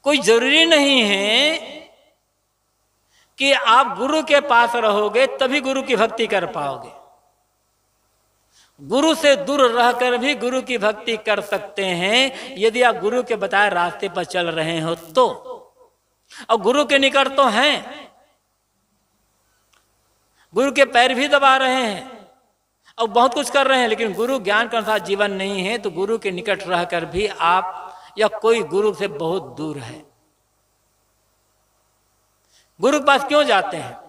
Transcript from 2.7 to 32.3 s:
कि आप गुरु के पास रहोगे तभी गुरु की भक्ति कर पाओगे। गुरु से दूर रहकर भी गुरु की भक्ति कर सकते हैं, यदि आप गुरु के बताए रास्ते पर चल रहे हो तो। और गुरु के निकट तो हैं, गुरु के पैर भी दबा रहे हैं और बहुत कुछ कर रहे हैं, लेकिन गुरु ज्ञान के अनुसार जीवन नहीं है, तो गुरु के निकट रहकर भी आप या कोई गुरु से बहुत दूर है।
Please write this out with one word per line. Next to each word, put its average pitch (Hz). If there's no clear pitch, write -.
कि 277
आप 247
गुरु 294
के 285
पास 240
रहोगे 214
तभी 269
गुरु 262
की 240
भक्ति 226
कर 196
पाओगे। 143
गुरु 269
से 285
दूर 277
रहकर 240
भी 269
गुरु 247
की 247
भक्ति 214
कर 208
सकते 196
हैं, 202
यदि 226
आप 233
गुरु 226
के 233
बताए 196
रास्ते 175
पर 185
चल 175
रहे 160
हो 165
तो। 208
और 226
गुरु 247
के 277
निकट 269
तो 269
हैं, 262
गुरु 262
के 269
पैर 262
भी 269
दबा 277
रहे 262
हैं 202
और 233
बहुत 240
कुछ 294
कर 269
रहे 262
हैं, 240
लेकिन 214
गुरु 240
ज्ञान 208
के 233
अनुसार 214
जीवन 196
नहीं 190
है, 220
तो 202
गुरु 202
के 202
निकट 185
रहकर 175
भी 180
आप 185
या 202
कोई 220
गुरु 196
से 196
बहुत 160
दूर 147
है। 127